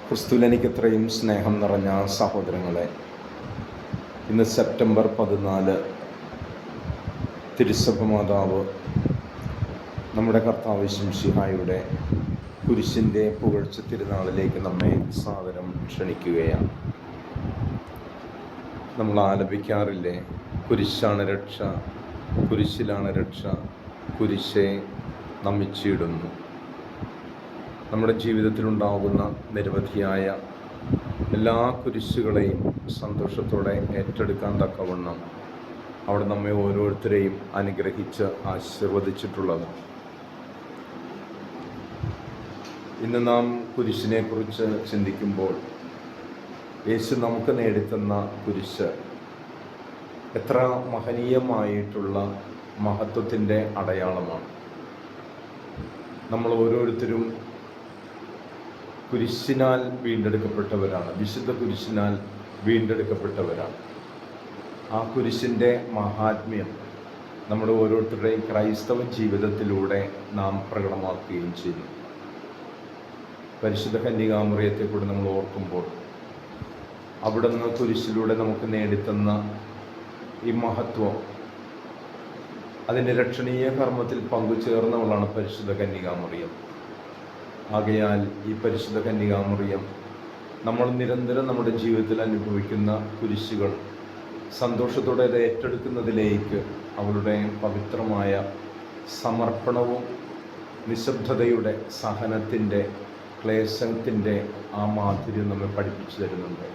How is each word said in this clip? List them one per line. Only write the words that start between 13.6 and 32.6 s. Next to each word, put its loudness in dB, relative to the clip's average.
തിരുനാളിലേക്ക് 0
നമ്മെ 4
സാദരം -4
ക്ഷണിക്കുകയാണ്. 2
നമ്മൾ 4
ആലപിക്കാറില്ലേ, 2
"കുരിശാണ് 4
രക്ഷ, -6
കുരിശിലാണ് 2
രക്ഷ, -4
കുരിശേ 4
നമിച്ചിടുന്നു." 0
നമ്മുടെ 4
ജീവിതത്തിലുണ്ടാകുന്ന 4
നിരവധിയായ 2
എല്ലാ 6
കുരിശുകളെയും 2